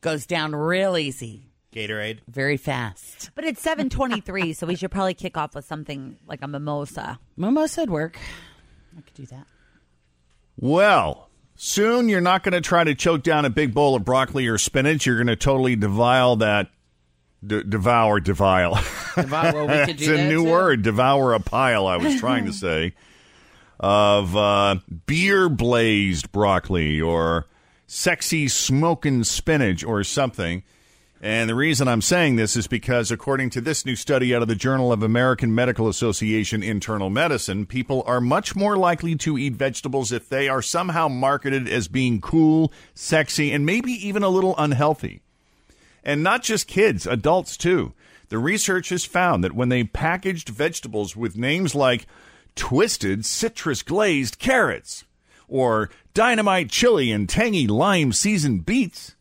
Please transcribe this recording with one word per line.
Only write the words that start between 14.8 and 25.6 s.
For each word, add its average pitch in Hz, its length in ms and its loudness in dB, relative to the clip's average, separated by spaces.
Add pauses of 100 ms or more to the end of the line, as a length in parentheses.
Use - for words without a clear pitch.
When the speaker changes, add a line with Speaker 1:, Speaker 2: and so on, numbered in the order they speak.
Speaker 4:
You're 123 140 2
gonna 120 180 2
totally 131 400 2
devour 120 600 4
that 104 340 2 (720)
D-, 104 180 -2
devour, 107 560 2
devile. 92 600 2 (360)
Speaker 1:
Devour, 160 380 0
well, 151 140 -2
we 143 180 2
could - 40 -2
Speaker 4:
<laughs> 147 120 -6
It's 151 40 -2
Speaker 1:
do 156 80 4
Speaker 4:
a 151 40 2
Speaker 1:
that, 147 120 2
Speaker 4:
new 160 140 2
Speaker 1:
too. 160 80 2
Speaker 4:
word, 165 300 4
devour 127 520 2
a 110 60 2
pile, 113 480 0
I 92 100 0
was 277 220 0
trying 117 260 -2
to 104 80 -4
Speaker 1:
<laughs> 98 120 -8
Speaker 4:
say, 85 280 0 (840)
of, 101 560 4
uh, 101 400 4 (300)
beer 185 440 2
blazed 110 840 2